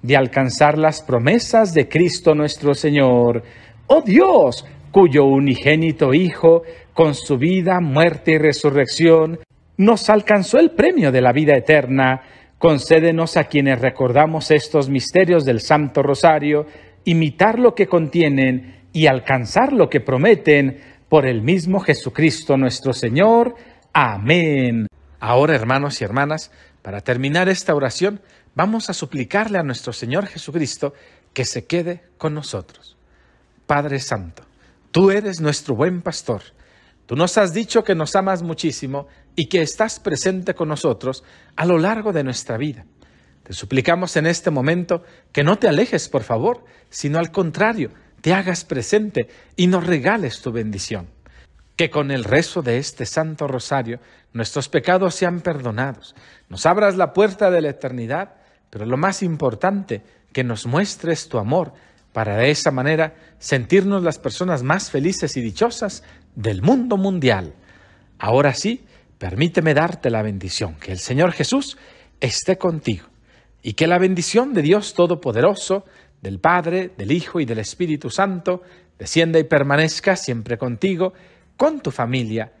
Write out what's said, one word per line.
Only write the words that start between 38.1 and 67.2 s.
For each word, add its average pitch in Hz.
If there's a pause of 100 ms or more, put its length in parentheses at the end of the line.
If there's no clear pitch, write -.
amas 190
muchísimo 147 (280)
y 160
que 175
estás 220
presente 185
con 160
nosotros 131 (320)
a 160
lo 175
largo 208
de 151
nuestra 123
vida. 120 (580)
Te -
suplicamos 170
en 156
este 170
momento 165 (300)
que 143
no 170
te 233
alejes, 180
por 127
favor, 123 (260)
sino 147
al 165
contrario, 190 (300)
te 165
hagas 185
presente 160 (300)
y 180
nos 180
regales 170
tu 120
bendición. 107 (680)
Que 165
con 143
el 127
rezo 151
de 120
este 131
Santo 160
Rosario 123 (340)
nuestros 120
pecados 180
sean 175
perdonados, 131 (340)
nos -
abras 196
la 175
puerta 196
de 170
la 151
eternidad, 127 (340)
pero 104
lo 123
más 185
importante, 160 (300)
que 131
nos 117
muestres 160
tu -
amor, 139 (400)
para 104
de 127
esa 151
manera 156 (220)
sentirnos 185
las 160
personas 151
más 165
felices 147
y 127
dichosas 202 (320)
del 104
mundo 233
mundial. 135 (640)